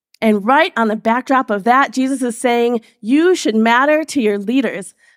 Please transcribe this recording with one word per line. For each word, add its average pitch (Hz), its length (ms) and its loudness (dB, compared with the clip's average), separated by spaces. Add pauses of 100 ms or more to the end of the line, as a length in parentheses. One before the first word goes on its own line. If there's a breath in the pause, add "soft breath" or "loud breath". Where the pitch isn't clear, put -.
(200)
And 208 240 0
right 294 320 2
on 226 120 0
the 208 80 -2
backdrop 254 560 -2
of 202 140 -4
that, 247 280 2
Jesus 262 300 -2
is 240 120 -4
saying, 240 460 0 (180 soft breath)
"You 311 360 2
should 220 200 -4
matter 254 480 2
to 294 160 -6
your 208 200 0
leaders. 202 560 -4 (220 soft breath)